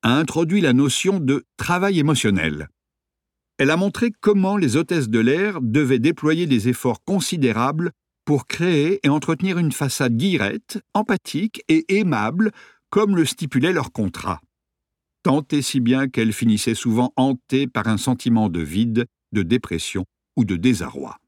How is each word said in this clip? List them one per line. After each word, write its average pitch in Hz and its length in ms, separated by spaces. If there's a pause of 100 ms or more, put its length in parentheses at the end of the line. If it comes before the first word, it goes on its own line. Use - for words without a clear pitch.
a 123 180
introduit 170 420
la 139 120
notion 143 460
de 139 280 (100)
travail 185 400
émotionnel. 90 720 (880)
Elle 139 140
a 160 60
montré 202 340 (100)
comment 202 340
les 147 220
hôtesses 160 320
de 113 80
l'air 160 440
devaient 127 360
déployer 160 480
des 123 240
efforts 123 340
considérables 156 880 (320)
pour 147 220
créer 170 580
et 143 60
entretenir 165 480
une 165 140
façade 131 440
guillerette, 156 640 (140)
empathique 202 760
et 160 280
aimable, 170 540 (400)
comme 202 240
le 165 100
stipulait 147 480
leur 131 180
contrat. 92 500 (840)
Tant 143 280
et 143 120
si - 160
bien 127 280
qu'elles 113 260
finissaient 113 420
souvent 120 400
hantées 135 500
par 113 220
un 110 100
sentiment 117 520
de 85 120
vide, 110 460 (240)
de 104 100
dépression 92 640 (300)
ou 117 100
de 92 100
désarroi. 82 600 (100)